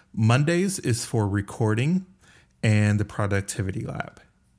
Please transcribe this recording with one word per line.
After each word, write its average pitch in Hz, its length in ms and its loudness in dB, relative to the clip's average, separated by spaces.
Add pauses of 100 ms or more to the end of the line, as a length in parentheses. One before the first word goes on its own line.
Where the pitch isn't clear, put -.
(140)
Mondays 151 680 2
is 117 240 -2
for 107 240 0
recording 113 760 -2 (560)
and 104 380 4
the 101 60 0
productivity 98 800 -4
lab. - 360 -10 (380)